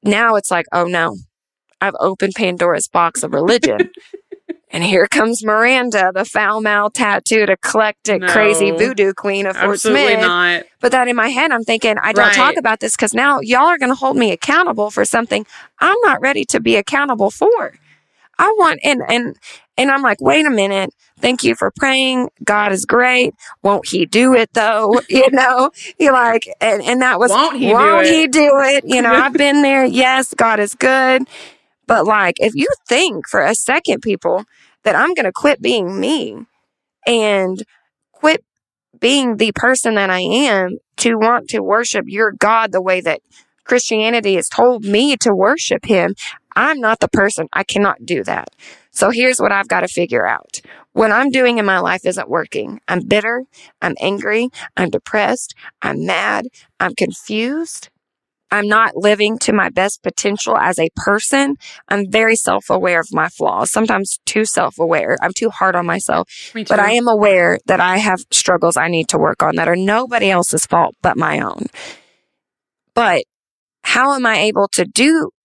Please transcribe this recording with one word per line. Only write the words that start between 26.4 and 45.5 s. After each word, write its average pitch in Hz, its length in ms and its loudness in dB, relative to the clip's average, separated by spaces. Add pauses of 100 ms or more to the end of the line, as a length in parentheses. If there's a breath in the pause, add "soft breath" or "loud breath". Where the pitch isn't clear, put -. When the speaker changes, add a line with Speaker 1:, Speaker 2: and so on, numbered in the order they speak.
Speaker 1:
and, 214 220 0
and 247 180 0
that 254 180 2
was, 226 120 2
Speaker 2:
Won't 285 260 0
he 254 120 0
do 202 40 4
Speaker 1:
"Won't 311 340 4
Speaker 2:
it? 330 60 4
Speaker 1:
he 320 160 4
do 294 220 4 (100)
it?" 277 260 2
You 254 140 2
know, 233 120 2
Speaker 2:
<laughs> 262 120 4
Speaker 1:
I've 269 80 -2
been 285 300 2
there. 269 240 4
Yes, 262 480 0
God 226 260 2
is 202 140 -4
good. 262 480 2 (640 loud breath)
But, 208 180 2
like, 196 340 2
if 220 160 0
you 277 120 0 (200)
think 220 400 -2
for 202 160 -2
a 185 120 2
second, 247 480 -2
people, 196 420 -2 (400 soft breath)
that 208 100 2
I'm 294 200 2
gonna 220 180 -2
quit - 300 0
being 196 360 -2
me 208 380 -4 (720)
and 208 560 0 (500)
quit - 320 0 (540)
being 254 380 0
the 214 160 0
person 240 420 0
that 196 160 0
I 185 100 0
am 190 580 0 (200)
to 233 160 0
want 226 360 0
to 226 120 -4
worship 208 460 -2
your 208 240 -2
God 220 400 0
the 185 100 0
way 185 180 0
that 165 200 -4 (440 soft breath)
Christianity 226 720 0
has 170 120 -2
told 240 360 2
me 226 340 2
to 220 160 2
worship 196 520 0